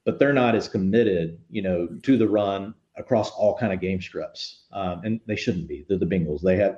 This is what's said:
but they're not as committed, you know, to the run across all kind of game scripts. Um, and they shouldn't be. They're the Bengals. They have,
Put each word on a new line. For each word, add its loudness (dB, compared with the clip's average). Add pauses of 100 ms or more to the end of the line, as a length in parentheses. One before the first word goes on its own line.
but -2
they're 4
not 4
as 0
committed, 2 (100)
you -6
know, -2 (140)
to 4
the 4
run 0 (240)
across 0
all 2
kind 0
of -4
game -2
scripts. -12
Um, -6
and -2
they -4
shouldn't -2
be. -10
They're 2
the -2
Bengals. -2
They 4
have, 2